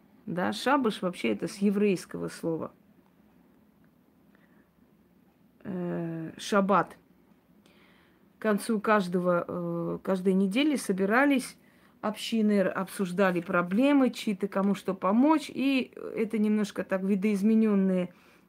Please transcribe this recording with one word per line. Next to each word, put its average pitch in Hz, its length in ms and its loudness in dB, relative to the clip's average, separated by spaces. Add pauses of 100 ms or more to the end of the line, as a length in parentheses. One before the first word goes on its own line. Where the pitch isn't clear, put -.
(260)
Да, 180 260 -4
шабаш 247 500 0
вообще 185 300 -4
это 196 160 -4
с - 100 -14
еврейского 196 680 0
слова. 165 460 -8 (3000)
Э, 170 680 -6
шаббат. 196 600 2 (1400)
К - 20 -20
концу 214 380 0
каждого, 180 680 0
э, 170 560 -6
каждой 190 320 0
недели 220 440 2
собирались 240 800 0 (420)
общины, 214 540 0
р-, 190 160 4
обсуждали 180 720 -2
проблемы, 214 720 2
чьи-то, 208 360 -4
кому 196 280 0
что - 180 -4
помочь. 254 600 2
И 269 380 0 (240)
это 220 220 -2
немножко 214 480 0
так 190 180 -4
видоизменённые 196 1120 2 (360)